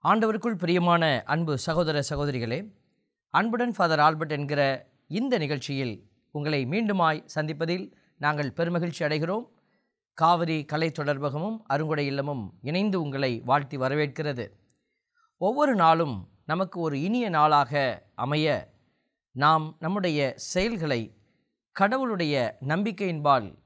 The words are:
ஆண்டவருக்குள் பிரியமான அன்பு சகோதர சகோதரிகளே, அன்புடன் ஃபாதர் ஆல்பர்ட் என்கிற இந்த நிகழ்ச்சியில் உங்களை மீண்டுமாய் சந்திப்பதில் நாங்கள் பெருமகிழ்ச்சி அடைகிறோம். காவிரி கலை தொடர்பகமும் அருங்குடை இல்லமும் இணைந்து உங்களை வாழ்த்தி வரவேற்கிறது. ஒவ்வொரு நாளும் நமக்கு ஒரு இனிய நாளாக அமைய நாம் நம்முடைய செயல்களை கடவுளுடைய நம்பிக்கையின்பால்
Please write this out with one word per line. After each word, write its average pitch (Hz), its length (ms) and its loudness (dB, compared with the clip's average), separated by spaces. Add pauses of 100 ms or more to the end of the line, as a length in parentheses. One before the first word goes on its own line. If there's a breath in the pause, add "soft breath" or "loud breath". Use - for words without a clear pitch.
(100)
ஆண்டவருக்குள் 220 500 2
பிரியமான 170 640 2
அன்பு 151 340 -2
சகோதர 156 520 0
சகோதரிகளே, 143 600 -4 (580)
அன்புடன் 233 460 0
ஃபாதர் 160 220 2
ஆல்பர்ட் 156 340 2
என்கிற 143 580 -2 (160)
இந்த 233 320 -2
நிகழ்ச்சியில் 135 720 -6 (200)
உங்களை 147 360 -2
மீண்டுமாய் 180 580 0 (100)
சந்திப்பதில் 160 580 -4 (240 soft breath)
நாங்கள் 147 360 -2
பெருமகிழ்ச்சி 170 520 -2
அடைகிறோம். 165 400 -2 (720)
காவிரி 165 500 2
கலை 156 260 -2
தொடர்பகமும் 147 760 -4
அருங்குடை 151 420 0
இல்லமும் 139 420 -4 (100)
இணைந்து 185 400 0
உங்களை 135 420 -2
வாழ்த்தி 135 320 0
வரவேற்கிறது. 135 720 -2 (920)
ஒவ்வொரு 254 380 2
நாளும் 160 560 4 (140)
நமக்கு 180 360 -4
ஒரு 147 220 -2
இனிய 220 260 -2
நாளாக 143 760 2 (120)
அமைய 143 600 0 (560)
நாம் 156 480 2
நம்முடைய 160 580 0
செயல்களை 160 840 -2 (540)
கடவுளுடைய 196 840 0 (120)
நம்பிக்கையின்பால் 156 800 0 (180)